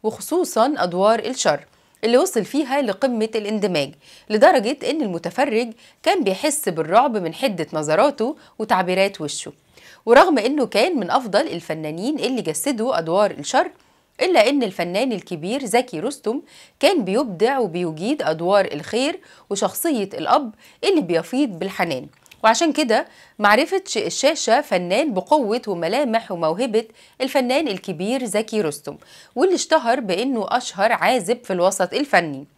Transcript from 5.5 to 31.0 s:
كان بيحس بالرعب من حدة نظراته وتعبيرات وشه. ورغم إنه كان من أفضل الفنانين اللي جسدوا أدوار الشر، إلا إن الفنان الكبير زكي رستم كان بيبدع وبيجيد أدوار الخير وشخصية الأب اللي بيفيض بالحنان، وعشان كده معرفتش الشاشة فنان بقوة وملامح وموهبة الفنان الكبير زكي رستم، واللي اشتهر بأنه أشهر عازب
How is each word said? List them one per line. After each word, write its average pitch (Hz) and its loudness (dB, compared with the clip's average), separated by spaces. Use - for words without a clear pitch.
كان 339 2
بيحس 196 -2
بالرعب 190 2
من 170 -4
حدة 185 -4
نظراته 214 0
وتعبيرات 190 0
وشه. - -8
ورغم 277 8
إنه 262 0
كان 285 2
من 196 -4
أفضل 247 2
الفنانين 165 -6
اللي 247 -2
جسدوا 220 -2
أدوار 175 0
الشر، 262 -2
إلا 320 4
إن 277 2
الفنان 196 -2
الكبير 190 -6
زكي 226 -2
رستم 254 -6
كان 294 2
بيبدع 220 0
وبيجيد 180 -4
أدوار 170 2
الخير 254 -4
وشخصية 202 -2
الأب 240 0
اللي 359 2
بيفيض 175 0
بالحنان، 170 -4
وعشان 254 4
كده 294 2
معرفتش 247 2
الشاشة 262 2
فنان 208 0
بقوة 240 0
وملامح 220 -2
وموهبة 196 0
الفنان 269 0
الكبير 202 -4
زكي 214 -2
رستم، 151 -6
واللي 349 2
اشتهر 262 0
بأنه 214 -2
أشهر 233 0
عازب 220 0